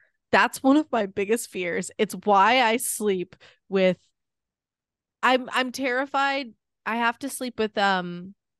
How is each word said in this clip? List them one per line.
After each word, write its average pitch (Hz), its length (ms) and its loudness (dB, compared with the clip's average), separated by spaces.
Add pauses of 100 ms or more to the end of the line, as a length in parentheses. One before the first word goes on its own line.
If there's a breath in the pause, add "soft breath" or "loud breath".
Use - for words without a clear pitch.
(320)
that's 220 300 2
one 269 160 6
of 302 140 -2
my 220 160 0
biggest 202 420 -4
fears. 180 480 -6
It's 208 260 -2
why 208 380 4
I 226 160 2
sleep 196 580 -4 (320 soft breath)
with, 185 300 2 (1300)
I'm, 254 280 2
I'm 254 200 -4
terrified. 269 840 -4 (320)
I 220 120 -4
have 233 220 -2
to 277 100 -8
sleep 254 300 -8
with, 214 180 -2
um, 185 580 -2 (240)